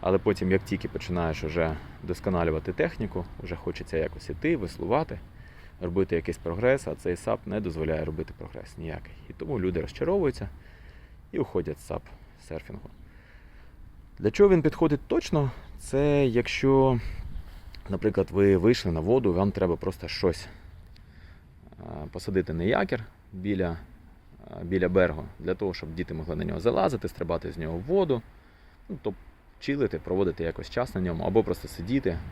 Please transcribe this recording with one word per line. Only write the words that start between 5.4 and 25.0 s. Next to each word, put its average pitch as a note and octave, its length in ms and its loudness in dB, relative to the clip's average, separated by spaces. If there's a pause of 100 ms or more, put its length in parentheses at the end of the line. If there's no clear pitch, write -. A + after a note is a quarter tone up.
робити F2+ 340 0
якийсь E2 220 -2
прогрес, A#2 500 0
а D#2 80 -4
цей F2+ 200 -2
сап A2 300 -2
не G#2 140 -4
дозволяє D#2+ 460 -2
робити D#2+ 320 -6
прогрес - 400 -14
ніякий. D#2+ 360 -10 (160)
І - 40 -14
тому G#2 260 -4
люди F2 220 0
розчаровуються C#3+ 680 -2 (840)
і - 80 -4
уходять D#2+ 400 -2
з - 120 -12
сап-серфінгу. - 1000 -12 (1300)
Для G#2+ 120 4
чого G3+ 180 8
він F3 120 8
підходить D3 460 4
точно? D3+ 440 2 (260)
Це C#3+ 480 4
якщо, C3 720 4 (880)
наприклад, G2 420 2
ви G2 260 6
вийшли G2 340 4
на D#2+ 80 0
воду, G#2 340 4
вам F#2+ 180 4
треба F2+ 240 2
просто - 320 -6
щось, - 400 0 (1300)
е, E2+ 40 -14 (280)
посадити F#2 420 0
на E2+ 100 0
якір A#2+ 400 2 (300)
біля, F#2 440 -2 (720)
е, E2+ 120 -12
біля F2+ 260 2
берегу, E2+ 360 4 (140)